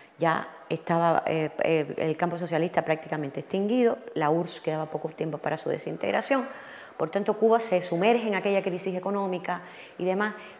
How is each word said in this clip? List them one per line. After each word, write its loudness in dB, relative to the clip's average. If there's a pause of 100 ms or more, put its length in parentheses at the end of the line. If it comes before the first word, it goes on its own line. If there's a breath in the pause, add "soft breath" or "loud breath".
(200 loud breath)
ya 2 (200)
estaba, 2
eh, 0 (140)
eh, 2
el 0
campo -2
socialista 0
prácticamente -4
extinguido, 2 (160)
la 2
urss 0
quedaba -2
poco -4
tiempo -4
para -2
su -6
desintegración, 0 (500 loud breath)
por -2
tanto 0
Cuba 6
se 0
sumerge 2
en 0
aquella 2
crisis -2
económica -4 (360 loud breath)
y -4
demás, 2 (260 loud breath)